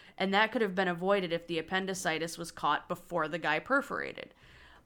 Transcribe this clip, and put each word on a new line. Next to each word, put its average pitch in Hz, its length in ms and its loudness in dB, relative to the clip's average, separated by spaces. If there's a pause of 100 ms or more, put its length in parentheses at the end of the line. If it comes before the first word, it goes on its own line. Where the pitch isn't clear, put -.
(200)
And 190 140 0
that 214 180 4
could 240 100 0
have 196 140 2
been 185 140 2
avoided 180 420 2
if 170 160 -2
the 165 120 -2
appendicitis 170 760 -2
was 165 140 -10
caught - 380 0
before 170 400 -2
the 170 100 -4
guy 156 180 2
perforated. - 760 -2 (520)